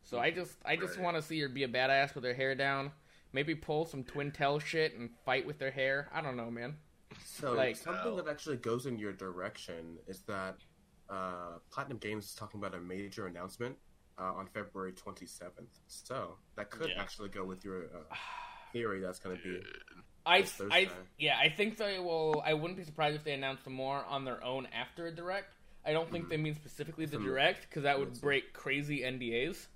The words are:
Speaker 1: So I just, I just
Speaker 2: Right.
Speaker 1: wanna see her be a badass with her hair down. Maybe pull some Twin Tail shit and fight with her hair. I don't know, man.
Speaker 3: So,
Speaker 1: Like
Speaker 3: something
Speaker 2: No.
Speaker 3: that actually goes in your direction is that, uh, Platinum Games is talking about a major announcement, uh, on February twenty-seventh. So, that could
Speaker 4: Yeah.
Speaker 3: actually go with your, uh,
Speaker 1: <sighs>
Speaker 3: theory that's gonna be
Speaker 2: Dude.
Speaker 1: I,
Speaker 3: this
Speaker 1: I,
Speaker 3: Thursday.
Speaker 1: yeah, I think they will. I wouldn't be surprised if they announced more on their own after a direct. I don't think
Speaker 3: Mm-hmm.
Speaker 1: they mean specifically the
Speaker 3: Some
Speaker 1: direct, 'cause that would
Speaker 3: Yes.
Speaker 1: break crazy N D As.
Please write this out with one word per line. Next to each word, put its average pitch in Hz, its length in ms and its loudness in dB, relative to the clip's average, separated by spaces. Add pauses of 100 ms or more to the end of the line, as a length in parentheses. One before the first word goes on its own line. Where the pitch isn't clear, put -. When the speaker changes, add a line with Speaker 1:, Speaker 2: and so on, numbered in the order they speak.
Speaker 1:
So 120 160 -2
I 139 100 6
just, 170 340 -4
I 151 120 4
just 180 180 -2
Speaker 2:
Right. 185 100 -2
Speaker 1:
wanna 170 180 2
see 156 180 -2
her 143 80 2
be 131 160 0
a 127 40 2
badass 135 460 6
with 135 80 -6
her 123 120 0
hair 135 200 2
down. 139 380 2 (400)
Maybe 151 240 2
pull 156 280 0
some 139 200 -6
Twin 143 260 -4
Tail 147 300 4
shit 156 340 2
and 117 160 -8 (140)
fight 135 220 4
with 147 140 -6
her 135 120 0
hair. 135 420 2
I 160 60 0
don't 139 160 -4
know, 117 160 -4
man. 120 240 -6 (480)
Speaker 3:
So, 131 300 -2
Speaker 1:
Like 123 200 4
Speaker 3:
something 185 300 -4 (120)
Speaker 2:
No. 180 60 -2
Speaker 3:
that 156 80 -4
actually 147 280 -4
goes 120 280 0
in 120 140 -2
your 104 120 -2
direction 90 960 -8
is 92 200 -10
that, 95 320 -4 (500)
uh, 90 500 -4 (120)
Platinum 135 280 -6
Games 104 280 -4
is - 100 -12
talking 104 240 -10
about 95 140 -4
a 90 60 -8
major 95 460 -6
announcement, 92 500 -6 (420)
uh, 92 140 -2
on 95 160 -6
February 95 460 -6
twenty-seventh. - 840 -14 (100)
So, 98 500 -8 (160)
that 104 160 -8
could - 180 -4
Speaker 4:
Yeah. 92 140 -2
Speaker 3:
actually 101 260 -8
go 95 160 -6
with 92 200 -6
your, 92 200 -6 (100)
uh, - 200 -12
Speaker 1:
<sighs> - 580 -10
Speaker 3:
theory 110 280 0
that's 90 180 -4
gonna 92 180 -4
be 82 60 -10
Speaker 2:
Dude. - 400 -8 (420)
Speaker 1:
I, 180 160 10
Speaker 3:
this - 180 -2
Speaker 1:
I, 170 280 6
Speaker 3:
Thursday. 180 80 -6 (240)
Speaker 1:
yeah, 147 200 4
I 147 120 10
think 208 260 0
they 202 220 0
will. 160 440 4
I 156 120 4
wouldn't 170 240 -2
be 185 60 -8
surprised 151 320 2
if 151 80 -6
they 147 100 0
announced 135 320 -2
more 131 400 -2
on 135 180 -2
their 127 180 -4
own 127 240 -2
after 127 400 -6
a 165 80 -6
direct. 180 380 -4 (320)
I 151 80 4
don't 165 180 4
think 170 140 0
Speaker 3:
Mm-hmm. 170 60 -8
Speaker 1:
they 165 80 2
mean 151 160 2
specifically 156 500 -6
the 151 140 -2
Speaker 3:
Some 107 60 0
Speaker 1:
direct, 139 460 4
'cause 151 120 -2
that 139 160 6
would 139 100 2
Speaker 3:
Yes. 123 120 -8
Speaker 1:
break 139 340 4
crazy 143 500 0
N 127 140 0
D 120 260 2
As. - 320 -4